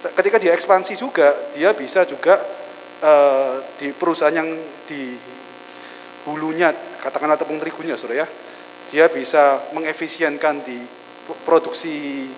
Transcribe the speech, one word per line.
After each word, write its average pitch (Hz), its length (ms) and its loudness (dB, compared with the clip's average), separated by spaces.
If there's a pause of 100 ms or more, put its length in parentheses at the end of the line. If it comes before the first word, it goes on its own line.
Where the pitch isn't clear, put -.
Ketika 190 400 2
dia 170 160 4
ekspansi 185 400 2
juga, 156 400 2 (160)
dia 160 240 2
bisa - 320 0
juga, 151 320 2 (640)
eh, 139 520 6 (220)
di 143 160 -8
perusahaan 160 400 0
yang 160 160 -2 (400)
di 135 240 -10 (1120)
hulunya, 156 480 0 (240)
katakanlah 151 400 0
tepung 156 240 -4
terigunya, 160 320 -8
saudara, 123 320 -4
ya, - 20 -14 (600)
dia 156 180 6
bisa 143 680 2
mengefisienkan 151 880 -2
di 123 160 -10 (640)
produksi 147 800 0 (120)